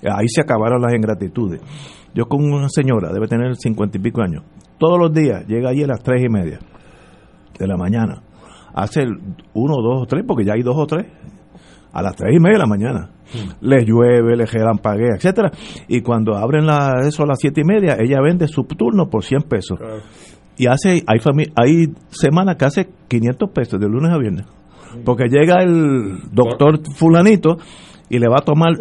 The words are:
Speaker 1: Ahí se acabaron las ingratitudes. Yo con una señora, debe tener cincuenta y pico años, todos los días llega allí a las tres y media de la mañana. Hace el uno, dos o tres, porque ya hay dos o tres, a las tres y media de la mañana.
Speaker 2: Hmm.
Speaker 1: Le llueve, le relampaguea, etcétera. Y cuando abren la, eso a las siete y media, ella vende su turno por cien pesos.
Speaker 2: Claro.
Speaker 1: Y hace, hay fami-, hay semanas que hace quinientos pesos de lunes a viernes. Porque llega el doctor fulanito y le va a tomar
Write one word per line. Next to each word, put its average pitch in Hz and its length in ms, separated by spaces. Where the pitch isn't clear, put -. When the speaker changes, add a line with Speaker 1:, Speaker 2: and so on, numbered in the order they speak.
Speaker 1:
Ahí 104 260
se 139 140
acabaron 120 400
las 120 120
ingratitudes. 104 680
Yo 113 140
con 143 180
una 143 240
señora, 127 440
debe 104 160
tener 120 280
cincuenta 104 420
y - 20
pico 113 200
años, - 220
todos 170 200
los 170 140
días 135 340
llega 117 240
allí 143 140
a - 20
las 127 160
tres 127 220
y 123 40
media 92 300
de - 80
la 98 100
mañana. - 460
Hace 107 280
el 123 100
uno, 135 280
dos 123 200
o 120 40
tres, - 200
porque 131 180
ya 104 100
hay 117 80
dos 123 140
o 156 100
tres, 165 200
a - 100
las 92 140
tres 104 180
y 170 60
media 180 140
de 214 60
la 151 60
mañana. 107 440
Speaker 2:
Hmm. 107 180
Speaker 1:
Le 127 180
llueve, 117 520
le 117 100
relampaguea, 110 680
etcétera. 185 340
Y 120 140
cuando 110 340
abren 139 300
la, 139 400
eso 151 160
a 147 40
las 147 120
siete 151 220
y 147 40
media, 185 360
ella 131 200
vende 165 280
su 135 160
turno 220 460
por 104 140
cien 139 180
pesos. 92 360
Speaker 2:
Claro. 110 220
Speaker 1:
Y 127 100
hace, 160 400
hay 110 120
fami-, 151 380
hay 156 300
semanas 175 460
que - 100
hace 185 220
quinientos 120 420
pesos 117 300
de 104 80
lunes 135 240
a 165 60
viernes. 101 280
Porque 123 240
llega 165 340
el 139 560
doctor 123 480
fulanito 170 640
y 120 80
le 120 100
va 120 120
a - 40
tomar 165 360